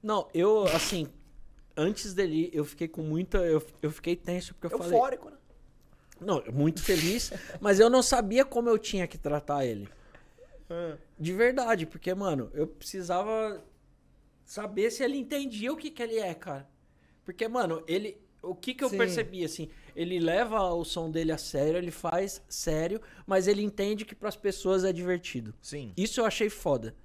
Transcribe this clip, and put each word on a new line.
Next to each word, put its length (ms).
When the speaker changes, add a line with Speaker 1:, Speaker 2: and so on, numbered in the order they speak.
Speaker 1:
Não, 320
eu, 320
assim, 420
antes 360
dele, 400
eu 120
fiquei 220
com 140
muita, 380
eu, 240
eu 100
fiquei 240
tenso 400
porque 180
eu 40
falei 180
Speaker 2:
Eufórico, 340
né? 80
Speaker 1:
Não, 320
muito 320
feliz, 480
<laughs> 160
mas 180
eu 100
não 140
sabia 420
como 240
eu 80
tinha 300
que 100
tratar 480
ele. 220
Speaker 2:
Ah. 280
Speaker 1:
De 140
verdade, 520
porque, 280
mano, 400
eu 140
precisava 960
saber 480
se 120
ele 140
entendia 540
o 60
que 140
que 120
ele 160
é, 140
cara. 340
Porque, 240
mano, 400
ele, 320
o 100
que 220
que 80
eu 60
Speaker 3:
Sim. 80
Speaker 1:
percebi, 480
assim, 240
ele 240
leva 420
o 100
som 260
dele 220
a 60
sério, 400
ele 120
faz 600
sério, 520
mas 220
ele 160
entende 420
que 80
pras 220
pessoas 480
é 100
divertido. 680
Speaker 2:
Sim. 360
Speaker 1:
Isso 220
eu 60
achei 240
foda. 440